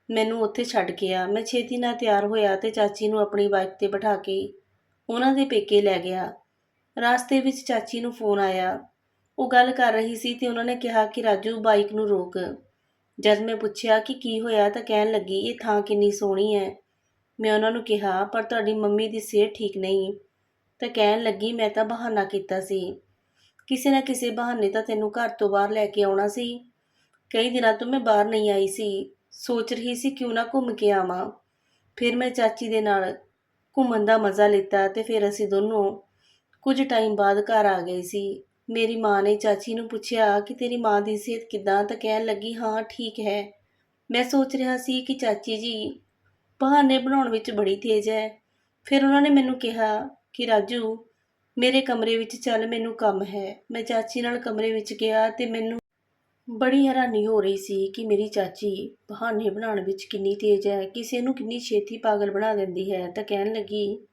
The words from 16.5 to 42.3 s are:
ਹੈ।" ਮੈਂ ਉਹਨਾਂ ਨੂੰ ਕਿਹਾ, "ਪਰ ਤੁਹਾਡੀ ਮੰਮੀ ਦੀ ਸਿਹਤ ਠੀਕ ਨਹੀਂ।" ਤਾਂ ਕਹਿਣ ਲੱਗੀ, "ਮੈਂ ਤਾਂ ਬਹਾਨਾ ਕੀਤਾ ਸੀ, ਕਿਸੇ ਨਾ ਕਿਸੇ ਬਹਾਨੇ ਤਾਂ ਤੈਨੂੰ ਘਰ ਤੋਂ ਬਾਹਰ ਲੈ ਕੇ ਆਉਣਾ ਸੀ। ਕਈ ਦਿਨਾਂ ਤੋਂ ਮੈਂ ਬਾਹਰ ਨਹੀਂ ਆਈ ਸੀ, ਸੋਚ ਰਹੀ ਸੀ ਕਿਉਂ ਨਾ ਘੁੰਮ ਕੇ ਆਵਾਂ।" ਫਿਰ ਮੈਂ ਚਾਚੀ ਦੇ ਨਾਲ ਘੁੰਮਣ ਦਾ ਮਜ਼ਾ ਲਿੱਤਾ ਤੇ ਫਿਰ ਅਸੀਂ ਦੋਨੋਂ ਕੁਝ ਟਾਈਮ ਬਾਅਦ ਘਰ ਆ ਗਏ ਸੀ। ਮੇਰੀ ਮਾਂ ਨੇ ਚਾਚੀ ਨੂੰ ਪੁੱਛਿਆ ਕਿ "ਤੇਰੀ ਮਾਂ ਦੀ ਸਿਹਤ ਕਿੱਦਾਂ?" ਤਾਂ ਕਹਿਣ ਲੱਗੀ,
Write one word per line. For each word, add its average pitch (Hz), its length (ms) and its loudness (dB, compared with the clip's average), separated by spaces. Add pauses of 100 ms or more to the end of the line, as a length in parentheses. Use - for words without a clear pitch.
ਹੈ।" 196 200 -2 (640)
ਮੈਂ 220 140 2
ਉਹਨਾਂ 214 180 2
ਨੂੰ 233 120 -4
ਕਿਹਾ, 202 400 0
"ਪਰ 214 200 -2
ਤੁਹਾਡੀ 220 300 -2
ਮੰਮੀ 214 340 0
ਦੀ 214 120 -6
ਸਿਹਤ 208 360 2
ਠੀਕ 202 220 -6
ਨਹੀਂ।" 190 360 0 (680)
ਤਾਂ 240 80 -6
ਕਹਿਣ 220 340 2
ਲੱਗੀ, 214 300 -2
"ਮੈਂ 220 160 0
ਤਾਂ 220 160 0
ਬਹਾਨਾ 226 400 -2
ਕੀਤਾ 190 360 -4
ਸੀ, 190 200 -4 (880)
ਕਿਸੇ 262 220 0
ਨਾ 269 120 4
ਕਿਸੇ 254 300 -4
ਬਹਾਨੇ 233 380 -2
ਤਾਂ 220 140 0
ਤੈਨੂੰ 214 280 -2
ਘਰ 233 180 -2
ਤੋਂ 208 200 0
ਬਾਹਰ 202 220 2
ਲੈ 214 140 0
ਕੇ 202 180 0
ਆਉਣਾ 196 240 2
ਸੀ। 240 200 -6 (840)
ਕਈ 240 180 0
ਦਿਨਾਂ 240 240 2
ਤੋਂ 240 140 -4
ਮੈਂ 262 140 0
ਬਾਹਰ 214 240 4
ਨਹੀਂ 214 240 0
ਆਈ 196 180 2
ਸੀ, 196 440 -6 (200)
ਸੋਚ 233 420 -4
ਰਹੀ 233 220 -4
ਸੀ 254 160 -2
ਕਿਉਂ 247 220 -6
ਨਾ 233 120 0
ਘੁੰਮ 247 300 -2
ਕੇ 208 160 2
ਆਵਾਂ।" 185 380 0 (680)
ਫਿਰ 240 180 0
ਮੈਂ 247 140 0
ਚਾਚੀ 226 400 0
ਦੇ 220 120 2
ਨਾਲ 196 300 2 (640)
ਘੁੰਮਣ 233 280 2
ਦਾ 220 120 6
ਮਜ਼ਾ 208 300 4
ਲਿੱਤਾ 196 400 2
ਤੇ 196 160 -4
ਫਿਰ 214 260 0
ਅਸੀਂ 208 180 -2
ਦੋਨੋਂ 202 360 2 (800)
ਕੁਝ 269 180 2
ਟਾਈਮ 220 340 2
ਬਾਅਦ 202 260 4
ਘਰ 214 240 4
ਆ 190 160 4
ਗਏ 180 220 -4
ਸੀ। 196 400 -6 (260)
ਮੇਰੀ 226 260 0
ਮਾਂ 208 280 4
ਨੇ 208 120 4
ਚਾਚੀ 208 380 0
ਨੂੰ 226 140 -6
ਪੁੱਛਿਆ 220 520 2
ਕਿ 208 140 -6
"ਤੇਰੀ 247 240 -4
ਮਾਂ 214 240 2
ਦੀ 214 160 -2
ਸਿਹਤ 226 260 -6
ਕਿੱਦਾਂ?" 202 400 0
ਤਾਂ 208 140 -4
ਕਹਿਣ 220 280 0
ਲੱਗੀ, 220 280 -4